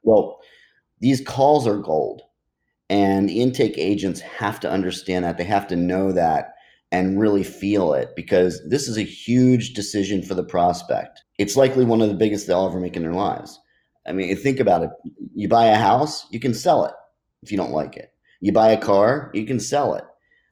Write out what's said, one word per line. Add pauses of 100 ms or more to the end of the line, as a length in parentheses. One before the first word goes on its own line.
Well, (600)
these
calls
are
gold, (640)
and
the
intake
agents
have
to
understand
that.
They
have
to
know
that (380)
and
really
feel
it,
because
this
is
a
huge
decision
for
the
prospect. (140)
It's
likely
one
of
the
biggest
they'll
ever
make
in
their
lives. (460)
I
mean,
think
about
it. (440)
You
buy
a
house,
you
can
sell
it (480)
if
you
don't
like
it. (260)
You
buy
a
car,
you
can
sell
it. (480)